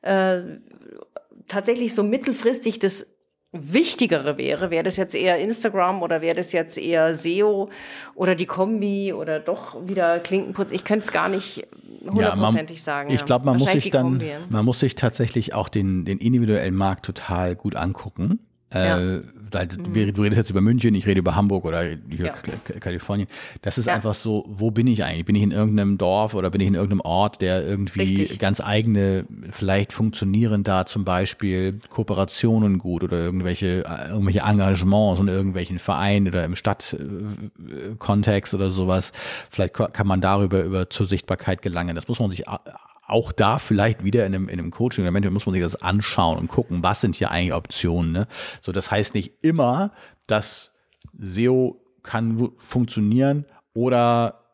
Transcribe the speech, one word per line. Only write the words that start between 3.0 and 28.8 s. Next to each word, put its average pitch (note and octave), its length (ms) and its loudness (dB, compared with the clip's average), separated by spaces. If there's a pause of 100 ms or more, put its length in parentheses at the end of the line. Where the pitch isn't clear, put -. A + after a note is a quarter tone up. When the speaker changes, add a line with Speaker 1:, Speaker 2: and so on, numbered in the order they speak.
Speaker 1:
Wichtigere D#3 800 2
wäre. D3 320 0
Wäre E3 140 0
das F3+ 140 0
jetzt F#3+ 180 -4
eher F3+ 240 2
Instagram G3 640 0
oder E3 200 0
wäre E3 140 0
das F3 160 -4
jetzt E3 260 -2
eher E3 360 2
seo G3 560 0 (440)
oder F3+ 220 2
die E3+ 120 -4
Kombi G3 680 -2
oder D#3 260 -4
doch D#3+ 480 -8
wieder F3 320 2
Klinkenputz? F#3+ 540 -2
Ich F#3+ 100 -6
könnte G#3+ 220 0
es - 80 -6
gar E3+ 160 0
nicht - 300 -6
Speaker 2:
Ja, - 60 -14 (380)
man, - 120 -8
Speaker 1:
hundertprozentig D#3+ 680 2
sagen, C#3+ 280 -6
Speaker 2:
ich C3+ 100 2
Speaker 1:
ja. C#3+ 40 -8
Speaker 2:
glaub, B2+ 200 2
man C#3 80 4
muss B2 80 4
Speaker 1:
Wahrscheinlich F#3 240 2
Speaker 2:
sich G3 60 -2
Speaker 1:
die C#3+ 60 2
Speaker 2:
dann, B2+ 120 4
Speaker 1:
Kombi, B2+ 180 -2
ja. D3 120 -10 (100)
Speaker 2:
man G#2+ 160 2
muss B2 160 2
sich C3+ 140 2
tatsächlich A2+ 580 -2
auch G#2 160 -2
den, F#2+ 340 0
den G2 140 -2
individuellen G#2+ 580 2
Markt F#2+ 300 -2
total F2+ 500 -2
gut - 220 -6
angucken. G2+ 640 -4 (340)
Äh, F#2 140 2
Speaker 1:
Ja. F#2 100 2 (540)
Speaker 2:
weil F2+ 160 -2
Speaker 1:
Mhm. F#2 280 -8
Speaker 2:
wir, G#2 160 2
du G2+ 120 0
redest G#2 140 4
jetzt A2 120 2
über F#2+ 100 0
München, A2 360 4
ich F#2 100 0
rede G2 140 4
über E2 160 0
Hamburg G2+ 300 2
oder E2 180 0
hier E2 140 -4 (120)
Speaker 1:
Ja. E2 240 -4
Speaker 2:
K-, - 180 -10 (140)
K-, - 140 -10
Kalifornien. G2 500 -4 (320)
Das - 160 -4
ist A#2 80 -2
Speaker 1:
Ja. - 80 2
Speaker 2:
einfach G#2+ 220 0
so, G#2+ 340 -2
wo G#2+ 220 0
bin A#2 160 4
ich G#2+ 180 2
eigentlich? E2 180 -4
Bin G2+ 120 2
ich G#2 80 4
in G2+ 80 4
irgendeinem G#2 460 2
Dorf G2 360 2
oder F#2 160 0
bin G2 100 0
ich G2 80 4
in G2 60 2
irgendeinem G2 280 0
Ort, F#2+ 400 0
der F#2 240 0
irgendwie G2 360 -4
Speaker 1:
Richtig. G2 380 0
Speaker 2:
ganz G2+ 200 0
eigene, G2+ 680 2 (260)